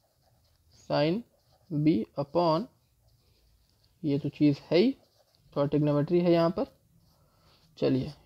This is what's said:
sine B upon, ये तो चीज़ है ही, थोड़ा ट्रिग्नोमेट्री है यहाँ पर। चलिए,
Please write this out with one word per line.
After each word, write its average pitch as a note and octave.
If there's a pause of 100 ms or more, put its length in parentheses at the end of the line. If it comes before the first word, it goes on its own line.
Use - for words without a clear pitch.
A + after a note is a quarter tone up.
(880)
sine D#3 (480)
B D#3 (220)
upon, E3+ (1400)
ये C#3+
तो D3
चीज़ D3
है -
ही, A3+ (640)
थोड़ा C#3+
ट्रिग्नोमेट्री D3
है F3
यहाँ E3
पर। E3+ (1120)
चलिए, C3+ (140)